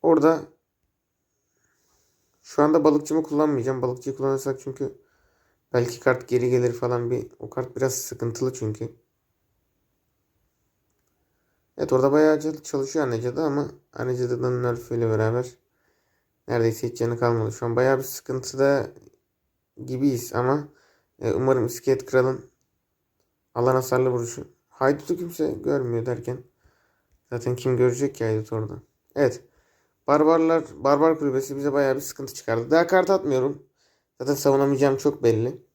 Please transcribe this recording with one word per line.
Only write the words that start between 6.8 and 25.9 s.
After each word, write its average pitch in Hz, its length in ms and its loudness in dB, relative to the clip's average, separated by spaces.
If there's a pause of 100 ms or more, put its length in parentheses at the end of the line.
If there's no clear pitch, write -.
bir. 120 160 -4 (120)
O 110 100 -14
kart 127 260 -8
biraz 131 200 -2
sıkıntılı 120 580 -6
çünkü. 110 420 -8 (2750)
Evet, - 160 0
orada 131 180 4
bayağı 156 280 4
cal-, 151 240 -6
çalışıyor 135 440 -4
Anecada 123 360 -4
ama 147 280 -2 (220)
Anecada'nın 123 720 -2
nerfü 120 320 -4
ile 117 140 0
beraber 113 480 0 (920)
neredeyse 117 400 0
hiç 120 80 -12
canı 117 220 -2
kalmadı. 117 320 0
Şu 120 140 -8
an 117 100 -2
bayağı 127 220 4
bir 131 60 -4
sıkıntıda 131 880 -2 (920)
gibiyiz 127 500 -2
ama, 139 320 0 (520)
e, - 140 -2
umarım 127 320 2
iskelet 131 400 -2
kralın 131 400 0 (1080)
alan 123 200 2
hasarlı 127 340 2
vuruşu. 120 380 -6 (220)
Haydutu 143 480 0
kimse 170 340 -4
görmüyor 120 540 -2